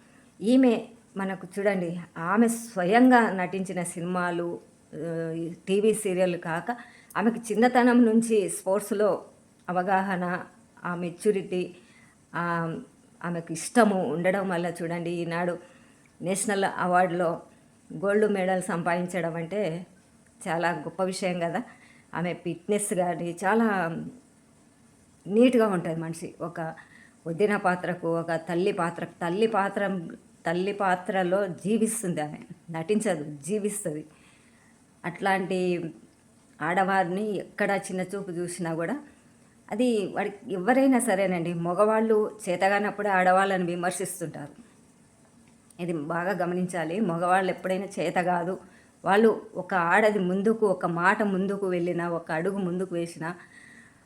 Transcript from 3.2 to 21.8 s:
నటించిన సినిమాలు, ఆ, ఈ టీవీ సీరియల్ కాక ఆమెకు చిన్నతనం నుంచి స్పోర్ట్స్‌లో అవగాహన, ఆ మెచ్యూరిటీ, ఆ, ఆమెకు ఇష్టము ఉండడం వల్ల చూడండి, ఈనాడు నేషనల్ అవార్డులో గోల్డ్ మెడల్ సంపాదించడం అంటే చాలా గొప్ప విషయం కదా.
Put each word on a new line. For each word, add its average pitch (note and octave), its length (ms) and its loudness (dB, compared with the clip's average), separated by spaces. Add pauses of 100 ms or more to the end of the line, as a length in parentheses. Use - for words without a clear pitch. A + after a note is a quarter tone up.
నటించిన F3+ 520 -4
సినిమాలు, F3 760 -4 (340)
ఆ, E3 360 -6
ఈ E3 240 -6 (140)
టీవీ G#3 260 4
సీరియల్ F#3 420 0
కాక E3+ 400 -4 (400)
ఆమెకు G#3+ 360 0
చిన్నతనం B3 540 6
నుంచి A3 420 4
స్పోర్ట్స్‌లో G3 760 0 (440)
అవగాహన, F3+ 760 0 (400)
ఆ F3 100 -4
మెచ్యూరిటీ, F3+ 800 -2 (600)
ఆ, E3+ 420 -2 (480)
ఆమెకు E3+ 280 -6
ఇష్టము F#3+ 600 2
ఉండడం F#3 360 0
వల్ల F3 240 -2 (100)
చూడండి, E3+ 280 -4
ఈనాడు E3+ 480 -4 (640)
నేషనల్ G3 420 -2
అవార్డులో F3 760 0 (520)
గోల్డ్ G3+ 360 2
మెడల్ F#3 320 0
సంపాదించడం F3 720 -2
అంటే E3+ 520 -4 (600)
చాలా E3+ 220 0
గొప్ప E3 320 -6
విషయం F#3 380 -2
కదా. E3+ 220 -2 (520)